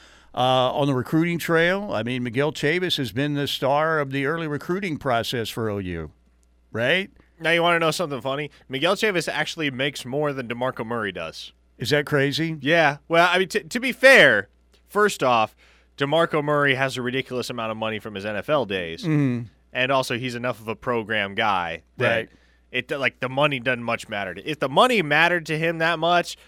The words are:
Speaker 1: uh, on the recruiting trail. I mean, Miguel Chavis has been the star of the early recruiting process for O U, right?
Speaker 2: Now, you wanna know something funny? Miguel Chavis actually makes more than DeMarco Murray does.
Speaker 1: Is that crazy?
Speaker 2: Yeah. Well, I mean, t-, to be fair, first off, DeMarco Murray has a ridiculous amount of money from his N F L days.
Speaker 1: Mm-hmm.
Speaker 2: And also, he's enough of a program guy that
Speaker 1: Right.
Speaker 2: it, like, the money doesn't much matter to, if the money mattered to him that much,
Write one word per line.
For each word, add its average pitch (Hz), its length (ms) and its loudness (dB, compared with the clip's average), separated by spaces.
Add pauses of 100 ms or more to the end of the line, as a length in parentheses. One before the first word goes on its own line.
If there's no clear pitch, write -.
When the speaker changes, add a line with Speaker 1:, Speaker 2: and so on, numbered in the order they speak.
(340)
Speaker 1:
uh, - 40 -8 (340)
on 143 160 0
the 139 60 2
recruiting 160 440 0
trail. 175 540 0
I 107 120 -2
mean, 123 200 -4
Miguel 131 300 -2
Chavis 170 420 0
has 123 160 -4
been 143 220 -2
the 143 160 -2
star 151 500 0
of 135 120 -4
the 135 140 -2
early 165 220 -2
recruiting 170 480 -4
process 117 540 -2
for 113 200 -4
O 101 100 -2
U, 85 320 -6 (600)
right? 151 400 -2 (260)
Speaker 2:
Now, 160 140 -2
you 170 100 4
wanna 170 180 4
know 165 120 2
something 143 300 -4
funny? 135 280 -6 (200)
Miguel 151 260 0
Chavis 190 320 0
actually 151 440 -4
makes 135 340 -4
more 143 260 -2
than 131 160 -8
DeMarco 120 380 -4
Murray 110 260 -4
does. 82 400 -10 (260)
Speaker 1:
Is 120 120 -6
that 147 160 2
crazy? 143 560 0
Speaker 2:
Yeah. 147 360 4 (120)
Well, 165 200 6
I 180 100 2
mean, 185 100 -2
t-, - 140 -4
to 160 180 -6
be 254 100 -2
fair, 170 560 8 (400)
first 208 340 0
off, 117 320 4 (440)
DeMarco 156 440 2
Murray 143 340 2
has 131 200 -2
a 127 60 -6
ridiculous 123 480 -4
amount 117 220 -6
of 110 60 -8
money 110 220 -4
from 104 160 -12
his 98 100 -6
N 107 120 -6
F 95 120 -6
L 143 160 2
days. 87 360 -6
Speaker 1:
Mm-hmm. 139 460 0 (260)
Speaker 2:
And 127 180 -2
also, 131 260 0
he's 123 180 -6
enough 117 260 -6
of 110 80 -8
a 107 80 -6
program 107 580 -2
guy 92 480 0 (140)
that 117 180 0
Speaker 1:
Right. 113 140 -6 (420)
Speaker 2:
it, 123 200 -4
like, 139 280 -2
the 127 80 -4
money 139 320 0
doesn't 120 240 -2
much 117 240 -4
matter 101 260 -6
to, 98 160 -10
if 151 100 -6
the 135 100 0
money 214 320 4
mattered 160 460 2
to 156 100 -2
him 165 220 -2
that 165 200 0
much, 175 380 0 (100)